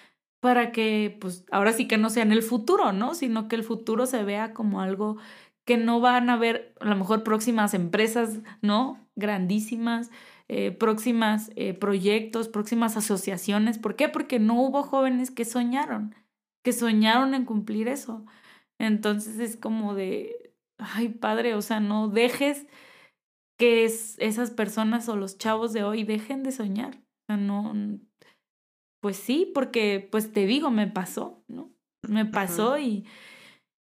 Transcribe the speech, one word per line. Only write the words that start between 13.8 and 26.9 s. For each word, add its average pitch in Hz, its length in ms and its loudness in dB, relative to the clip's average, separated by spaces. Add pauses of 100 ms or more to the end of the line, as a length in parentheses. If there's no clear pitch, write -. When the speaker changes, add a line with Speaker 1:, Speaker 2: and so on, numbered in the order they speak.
Speaker 1:
qué? 294 120 2
Porque 294 300 -2
no 214 240 4
hubo 269 220 2
jóvenes 262 460 0
que 233 140 -6
soñaron, 240 680 -2 (500)
que 247 80 2
soñaron 233 600 4
en 262 100 0
cumplir 214 440 -2
eso. 226 360 -8 (540)
Entonces 214 640 0
es 226 160 -6
como 220 380 -4
de, - 600 -8 (240)
"Ay, 208 320 -4
padre, 226 440 0
o 214 80 -2
sea, 214 180 -2
no 214 280 0
dejes 254 580 0 (920)
que 233 260 6
es-, 220 340 -4
esas 226 320 -2
personas 220 600 -2
o 208 60 -2
los 196 220 -6
chavos 220 360 -2
de 208 100 0
hoy 214 200 -2
dejen 220 380 -4
de 269 100 -2
soñar". 226 440 -6